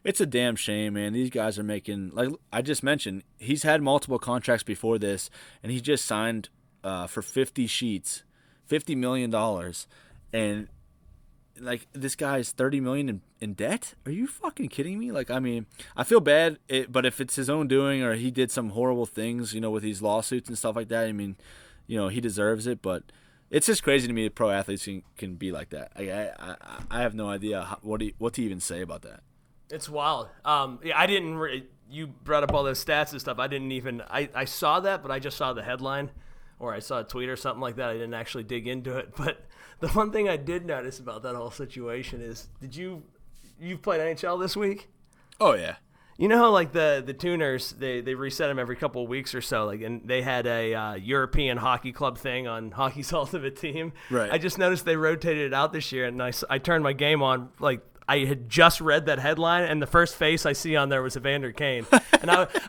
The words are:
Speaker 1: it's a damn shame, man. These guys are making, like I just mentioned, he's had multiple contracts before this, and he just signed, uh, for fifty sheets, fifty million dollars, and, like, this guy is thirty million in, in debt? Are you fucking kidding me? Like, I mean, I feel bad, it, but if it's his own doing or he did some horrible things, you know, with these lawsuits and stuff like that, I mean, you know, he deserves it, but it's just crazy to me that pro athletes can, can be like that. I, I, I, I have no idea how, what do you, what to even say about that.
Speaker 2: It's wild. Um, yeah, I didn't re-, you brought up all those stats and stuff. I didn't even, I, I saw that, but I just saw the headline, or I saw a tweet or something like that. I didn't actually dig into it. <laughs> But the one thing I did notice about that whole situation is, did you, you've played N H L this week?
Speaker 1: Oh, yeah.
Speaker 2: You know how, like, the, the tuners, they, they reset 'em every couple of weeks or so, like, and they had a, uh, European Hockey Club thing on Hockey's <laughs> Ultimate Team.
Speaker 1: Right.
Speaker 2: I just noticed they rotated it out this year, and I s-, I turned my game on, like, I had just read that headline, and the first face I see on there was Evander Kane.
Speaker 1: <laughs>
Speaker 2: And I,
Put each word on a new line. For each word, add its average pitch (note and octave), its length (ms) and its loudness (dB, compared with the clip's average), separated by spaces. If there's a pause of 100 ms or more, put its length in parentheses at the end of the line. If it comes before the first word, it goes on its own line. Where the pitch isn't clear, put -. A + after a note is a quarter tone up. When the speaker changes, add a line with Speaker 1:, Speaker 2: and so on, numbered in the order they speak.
Speaker 1:
it's G3 180 0
a F3+ 60 2
damn B2 280 2
shame, G#2+ 380 -2
man. G#2 200 -2
These B2 180 0
guys A2 260 0
are G#2 60 -4
making, G2+ 500 -6
like B2 160 0 (240)
I A2+ 80 0
just C#3 220 -2
mentioned, C3 400 -2 (160)
he's C#3 240 -2
had D#3 180 6
multiple C3+ 380 2
contracts B2 440 0
before A2+ 360 0
this, G2+ 320 -2 (320)
and A2+ 80 -6
he B2+ 100 -2
just C3+ 240 2
signed, A2 440 -2 (340)
uh, F#2 240 -4
for G#2+ 160 -8
fifty C3 420 0
sheets, - 560 -4 (460)
fifty D3+ 260 -2
million B2+ 380 0
dollars, G2+ 560 -2 (440)
and, G#2+ 360 -2 (920)
like, B2 340 -6
this C3+ 220 -6
guy C#3 240 0
is A#2 120 -4
thirty C#3 280 0
million C3+ 300 -2
in, G2 120 -6 (180)
in G#2+ 140 -6
debt? C3+ 400 -4 (120)
Are D3+ 60 -6
you G#3 160 -4
fucking - 420 -6
kidding F3 300 -4
me? A#3 120 -6
Like, C3+ 180 -4
I B2+ 100 0
mean, A#2+ 260 -2 (300)
I B2+ 80 0
feel C3+ 160 8
bad, D#3 380 6 (100)
it, C3 240 0
but B2+ 140 4
if B2 160 0
it's B2+ 140 -4
his C3 140 0
own D3+ 180 2
doing C3+ 340 4
or A#2 140 2
he B2 160 0
did B2+ 200 2
some A#2 180 -2
horrible A#2+ 360 2
things, A#2 480 -4
you A2 80 -4
know, A2+ 100 -2
with G#2+ 120 -2
these G#2 180 -4
lawsuits A2 480 0
and A#2 80 -8
stuff A2+ 180 -2
like A2+ 120 -4
that, A2+ 180 0
I A2 60 -2
mean, G2+ 240 -6 (520)
you A2+ 100 -4
know, G2+ 100 0
he A2 140 -4
deserves G#2+ 440 0
it, A#2+ 160 -4
but F#2 220 -4 (480)
it's - 160 2
just A3 160 2
crazy C#3 240 4
to A#2+ 60 -2
me A2+ 100 0
that G#2 100 -2
pro A2 160 2
athletes G2 360 -2
can, F#2+ 180 -8 (140)
can F#2 180 -10
be F#2 160 -6
like D2+ 200 -8
that. C#2+ 240 -12
I, G2 140 -8
I, G2+ 300 -4
I, F2+ 160 -12 (340)
I A#2+ 120 -2
have A#2 120 0
no G#2+ 160 -4
idea G2+ 340 -4
how, G2 180 -10
what G#2+ 180 -4
do A2 80 -4
you, G2 100 -8
what A#2 180 -2
to B2+ 80 -2
even G2 180 -4
say F2 200 -6
about E2+ 220 -10
that. - 160 -18 (500)
Speaker 2:
It's D3 200 -12
wild. D3 400 -2 (160)
Um, C#3 380 2
yeah, D#3 140 -2
I E3+ 80 6
didn't F#3 300 0
re-, C3+ 320 -6 (220)
you D3+ 180 -10
brought D3 360 0
up D3 100 2
all D3 100 4
those C3+ 200 -2
stats D3+ 280 0
and C#3 100 -10
stuff. B2+ 180 -6
I B2+ 80 -2
didn't C3+ 260 -6
even, B2 360 -6
I, C#3+ 240 -2
I C3+ 120 -2
saw D#3+ 340 2
that, F#3+ 220 0
but C3+ 100 -6
I C3+ 80 -4
just C3+ 180 -8
saw C3 160 0
the G#2+ 100 -8
headline, C3+ 480 -4 (480)
or A#2+ 140 -6
I G2+ 60 -8
saw B2 200 -6
a A2 40 -4
tweet B2 240 -8
or B2+ 80 -4
something B2 260 -6
like A#2+ 140 -6
that. B2 140 -4
I A2+ 40 -2
didn't A#2 200 -6
actually A2+ 320 -8
dig A#2+ 220 -6
into B2+ 300 -6
it. - 180 -10
<laughs> - 20 -18
But D3+ 280 -6 (340)
the E3 100 -2
one G#3+ 220 2
thing G#3 180 2
I E3+ 80 0
did E3+ 280 -6
notice C3 340 -6
about A#2 240 -10
that B2+ 120 -6
whole A#2+ 160 -8
situation B2 680 -8
is, A#2 260 -12 (140)
did C3 140 -14
you, F3+ 260 -10 (580)
you've E3+ 220 -10
played F3 180 2
N D#3+ 100 0
H D#3+ 140 -4
L F3+ 140 0
this F#3 180 -2
week? G3+ 340 -2 (520)
Speaker 1:
Oh, E3 140 8
yeah. F2 220 -4 (420)
Speaker 2:
You F#3+ 80 6
know A3 100 8
how, A#3 140 10
like, E3+ 200 6
the, D3+ 320 4
the C3 120 -6
tuners, D3+ 560 0
they, B2 300 -4
they C3 120 -4
reset C3+ 380 -2
'em C3+ 80 -2
every B2 160 -4
couple C3+ 260 -2
of A#2+ 80 -4
weeks C3 240 -6
or B2+ 80 -6
so, A2+ 240 0
like, G#2 160 -4
and A2 260 -8
they B2+ 140 0
had B2 240 0
a, A2+ 300 0
uh, A2 180 -4
European B2+ 640 0
Hockey B2 360 0
Club B2+ 260 -4
thing B2+ 280 -6
on A2+ 220 -8
Hockey's C#3 440 -2
<laughs> - 0 -
Ultimate C#3 420 -2
Team. D#3+ 380 -6 (180)
Speaker 1:
Right. A2 200 2
Speaker 2:
I E3 60 4
just E3+ 220 -2
noticed F#3 260 4
they E3 120 4
rotated D#3 500 2
it C3 80 -4
out D#3 180 2
this D#3 180 -4
year, B2+ 140 0
and B2 160 -2
I B2 60 0
s-, - 200 -4
I C3+ 120 0
turned D#3+ 240 2
my C#3 100 2
game D3 300 4
on, C3 340 2
like, C3+ 240 2 (260)
I C#3 180 4
had C3 240 -2
just E3 320 8
read D#3 240 4
that C#3+ 140 2
headline, E3 440 2
and D3+ 180 0
the C#3 60 0
first E3+ 280 6
face D#3+ 300 4
I D3+ 80 4
see D#3 220 -2
on C#3 140 4
there C3+ 120 2
was C3 160 -2
Evander C#3 360 0
Kane. B2+ 380 -2
Speaker 1:
<laughs> C#4 40 12 (260)
Speaker 2:
And E3 80 0
I, F3+ 160 8 (240)